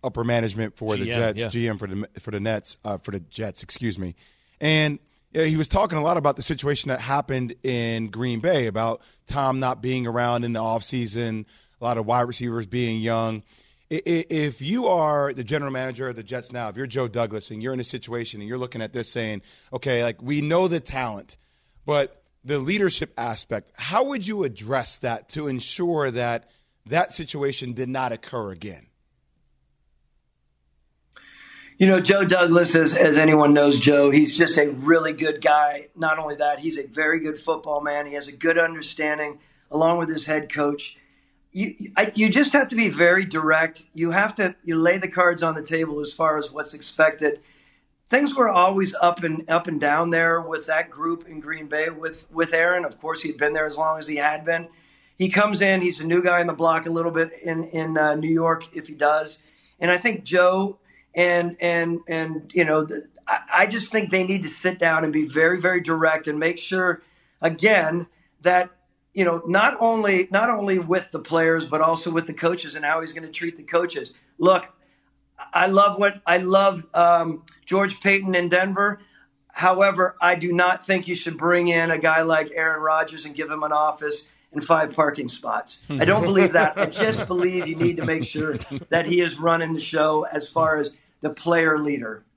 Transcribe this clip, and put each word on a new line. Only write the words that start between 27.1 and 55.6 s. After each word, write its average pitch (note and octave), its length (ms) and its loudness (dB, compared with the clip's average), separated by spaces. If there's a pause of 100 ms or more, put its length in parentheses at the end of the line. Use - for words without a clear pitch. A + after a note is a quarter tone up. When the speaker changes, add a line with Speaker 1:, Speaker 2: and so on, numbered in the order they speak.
Speaker 1:
situation C#3 640 -6
did B2+ 160 -6
not C3 200 -4
occur A2 400 -8
again? F2 360 -14 (3000)
Speaker 3:
You F#3+ 100 6
know, F#3+ 140 6
Joe G3 240 4
Douglas, F3 500 6
as, D#3+ 220 6
as D3+ 220 6
anyone D3+ 340 8
knows C#3+ 260 6
Joe, C#3+ 300 6
he's D3 280 4
just E3 220 4
a D3 120 4
really D#3 420 2
good D3+ 300 -4
guy. D3 520 2
Not D#3+ 240 -2
only D3+ 180 -6
that, D3 220 0
he's D#3+ 200 -6
a C#3 80 -8
very D#3 340 0
good D#3 180 -6
football D3+ 440 -4
man. D3 240 -4
He C#3+ 80 -12
has C#3+ 140 -8
a C#3+ 40 -18
good E3 260 0
understanding, D3+ 840 -4 (300)
along E3 280 2
with E3 100 -2
his D#3 160 -6
head D3+ 260 -4
coach. D3 460 -4 (560)
You, G3 460 -8
I, A3 160 2
you G#3+ 160 4
just C#4 240 2
have C4+ 160 4
to A#3+ 60 -4
be A3+ 120 2
very F3 380 4
direct. D#3 560 0 (100)
You E3 200 -2
have G#3 240 0
to, F#3 280 -2
you E3 120 -2
lay E3+ 200 4
the F#3+ 100 -6
cards F3 360 2
on D#3+ 120 0
the D3+ 80 -8
table D#3+ 380 -4
as D3 140 -8
far D#3 240 0
as D3 120 -8
what's D3+ 220 -10
expected. D3+ 680 0 (680)
Things C#4 260 2
were B3+ 140 2
always F#3+ 460 2
up F3 280 2
and, D#3+ 280 -4
up E3 160 2
and D#3+ 120 -4
down D3+ 320 0
there E3 300 2
with D#3+ 260 -8
that D#3+ 240 -2
group E3 380 -6
in D#3+ 120 -14
Green D3+ 260 -12
Bay D3+ 240 -4
with, D#3+ 420 -12
with E3 220 -2
Aaron. E3+ 320 2
Of - 120 -10
course, D#3+ 220 -8
he'd D#3 160 -6
been D3 160 0
there D#3 140 -2
as D3 100 -6
long D#3 220 0
as D3+ 80 -12
he D3+ 100 -6
had D3+ 300 0
been. E3 220 -2 (480)
He F#3 120 0
comes G3+ 320 2